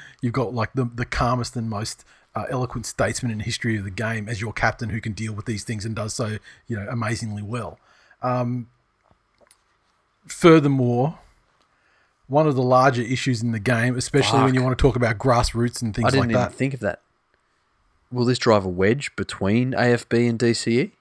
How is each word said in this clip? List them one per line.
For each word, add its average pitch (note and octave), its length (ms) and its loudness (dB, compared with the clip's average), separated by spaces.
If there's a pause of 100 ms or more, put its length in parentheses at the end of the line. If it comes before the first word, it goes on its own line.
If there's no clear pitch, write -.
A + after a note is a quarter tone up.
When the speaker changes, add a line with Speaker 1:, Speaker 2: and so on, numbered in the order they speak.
(220)
Speaker 1:
you've A#2+ 120 -2
got, A#2 200 -2
like, A2 200 -2
the, B2+ 220 -2
the A#2 100 -4
calmest A#2+ 520 -2
and A2+ 120 -4
most, A2 360 -8 (300)
uh, G#2+ 140 -6
eloquent B2 360 -6
statesman A2+ 480 -4
in G#2+ 60 -6
the G#2+ 40 -6
history A2+ 340 -4
of G2+ 60 -6
the G2 80 -8
game A2 380 -6
as A2+ 100 -6
your A2 140 -8
captain A2+ 360 -2
who G#2 120 -6
can A2 100 -6
deal G#2+ 220 -8
with G2+ 120 -12
these G#2+ 200 -6
things G#2+ 200 -8
and A2 100 -6
does G#2 180 -8
so, G#2+ 240 -6 (300)
you A2+ 100 -6
know, G2+ 120 -8
amazingly A2 540 -4
well. G#2+ 340 -10 (460)
Um, B2 460 -2 (1600)
furthermore, C#3+ 920 4 (1080)
one D3 200 2
of C#3+ 80 2
the C3 60 0
larger B2+ 400 4
issues B2 400 -2
in A#2+ 100 -2
the A2+ 80 -4
game, A#2+ 380 0
especially B2+ 460 2
when B2+ 100 4
you B2+ 60 2
Speaker 2:
Fuck. B2+ 60 2
Speaker 1:
wanna B2+ 100 0
talk B2 200 4
about A2+ 220 0
grassroots A#2+ 640 2
and A2 140 -4
things A#2+ 120 2
Speaker 2:
I - 40 2
didn't C3+ 100 4
Speaker 1:
like B2 100 0
Speaker 2:
even B2 100 2
Speaker 1:
that. - 120 -2
Speaker 2:
think C3+ 220 -2
of B2+ 60 -10
that. G2+ 200 -4 (1080)
Will B2 140 0
this B2 140 2
drive G#2 260 4
a F#2+ 40 -2
wedge G2 460 0
between A2+ 580 -2
A A#2+ 200 2
F A#2+ 160 -4
B A#2 180 2
and A#2 100 -2
D A#2 160 2
C A#2 280 0
E? G3+ 200 -4